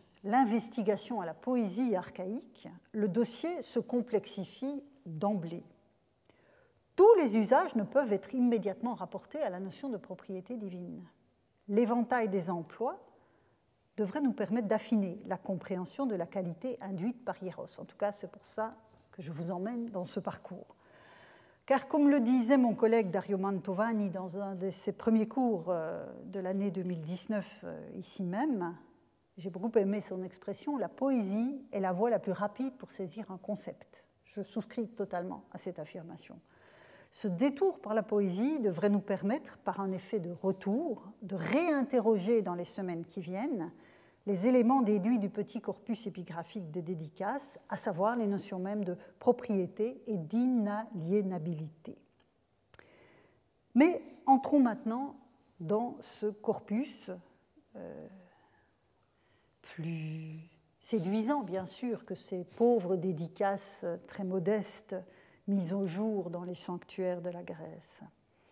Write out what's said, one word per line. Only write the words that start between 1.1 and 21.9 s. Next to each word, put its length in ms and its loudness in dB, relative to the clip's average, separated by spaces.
à 40 -4
la 80 -6
poésie 600 0
archaïque, 720 -6
le 160 0
dossier 560 0
se 160 -2
complexifie 1040 -4
d'emblée. 580 -4
Tous 200 12
les 220 6
usages 380 6
ne 80 2
peuvent 300 2
être 220 -2
immédiatement 580 0
rapportés 480 -8
à 80 0
la 100 -6
notion 300 -8
de 80 -4
propriété 600 -10
divine. 440 -10
L'éventail 640 2
des 220 0
emplois 480 -4
devrait 260 -2
nous 120 4
permettre 340 0
d'affiner 580 2
la 120 -2
compréhension 680 -4
de 100 0
la 120 -2
qualité 540 -4
induite 440 -4
par 160 -4
hieros. 380 -10
En 60 -12
tout 120 -20
cas, 140 0
c'est 180 -10
pour 160 -20
ça 300 -6
que 120 -14
je 80 -8
vous 200 -6
emmène 340 -4
dans 180 -6
ce 160 -6
parcours. 560 -8
Car 220 2
comme 220 6